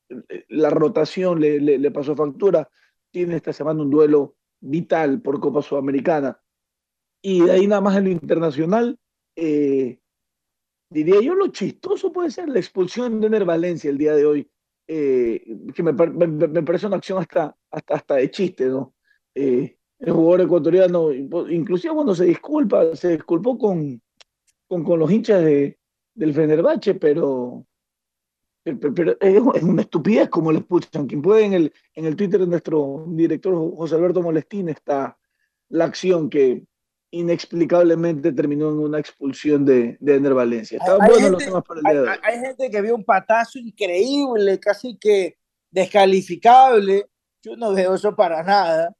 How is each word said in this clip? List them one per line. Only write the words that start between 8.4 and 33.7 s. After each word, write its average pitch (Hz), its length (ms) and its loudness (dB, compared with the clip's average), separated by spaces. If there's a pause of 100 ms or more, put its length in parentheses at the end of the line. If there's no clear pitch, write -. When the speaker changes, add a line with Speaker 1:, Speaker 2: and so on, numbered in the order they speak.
Speaker 1:
eh, 139 640 -2 (920)
diría 165 320 2
yo 320 140 -2
lo 381 120 0
chistoso 359 640 -6
puede 349 200 -4
ser 349 180 -10
la 247 100 0
expulsión 214 640 -4
de 220 60 2
Ener 214 180 0
Valencia 165 440 -4
el 143 80 -4
día 151 160 0
de 147 120 4
hoy, 147 260 0 (340)
eh, 131 560 -2 (320)
que 185 100 -4
me 160 100 2
par-, 165 180 0
me, 170 160 0
me 156 360 -2
parece 175 240 -2
una 196 100 -2
acción 185 200 -6
hasta, 165 380 -4 (140)
hasta, - 260 -8
hasta 151 200 -2
de 131 140 2
chiste, 180 360 -4
¿no? 131 280 -4 (400)
Eh, 131 440 -2 (220)
el 170 120 -4
jugador 165 300 4
ecuatoriano, 170 720 2
inclusive 165 840 -4
cuando 294 220 0
se 175 100 0
disculpa, 180 720 0
se 175 140 -4
disculpó 170 480 -2
con, 156 440 -4 (680)
con, 175 160 -4
con 165 160 2
los 156 120 2
hinchas 202 340 2
de, 143 320 2 (360)
del 156 200 -2
Fenerbahce, 165 640 0
pero, 139 680 -2 (1000)
pero, 147 300 -6
pero 170 180 0 (100)
es, 196 200 4 (140)
es 151 80 -2
una 170 200 2
estupidez 214 440 0
como 160 240 -2
lo 156 60 2
expulsan. 160 480 -4
Quien 139 160 -8
puede 214 240 4
en 202 80 -2
el, 165 200 0 (200)
en 160 120 -8
el 151 120 -4
Twitter 196 240 0
de 185 60 0
nuestro 156 600 -4
director 165 460 -2
Jo-, 170 240 -4